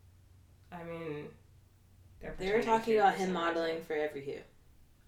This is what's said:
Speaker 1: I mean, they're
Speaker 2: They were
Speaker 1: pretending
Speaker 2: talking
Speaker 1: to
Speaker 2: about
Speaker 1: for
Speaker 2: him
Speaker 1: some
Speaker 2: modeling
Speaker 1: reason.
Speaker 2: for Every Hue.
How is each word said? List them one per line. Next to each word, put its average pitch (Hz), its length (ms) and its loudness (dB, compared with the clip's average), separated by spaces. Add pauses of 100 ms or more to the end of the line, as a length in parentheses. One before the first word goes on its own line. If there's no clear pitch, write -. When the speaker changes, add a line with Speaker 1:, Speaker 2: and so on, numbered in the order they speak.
(720)
Speaker 1:
I 170 140 -12
mean, 165 440 -8 (920)
they're - 180 -10
Speaker 2:
They 185 100 -4
were 208 100 0
Speaker 1:
pretending 240 60 0 (140)
Speaker 2:
talking 226 160 2
Speaker 1:
to 214 60 6
Speaker 2:
about 190 140 8
Speaker 1:
for 190 60 -4
Speaker 2:
him 185 80 0
Speaker 1:
some 180 60 0
Speaker 2:
modeling 170 420 0
Speaker 1:
reason. 165 100 -8
Speaker 2:
for 160 80 -4
Every 147 260 -2
Hue. 143 200 -8 (680)